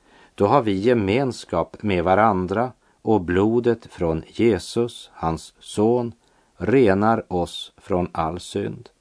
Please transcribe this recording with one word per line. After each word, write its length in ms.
då 120
har 160
vi 100
gemenskap 1080
med 220
varandra, 680
och 180
blodet 680
från 400
Jesus, 880
hans 440
son, 540
renar 760
oss 440
från 360
all 280
synd." 480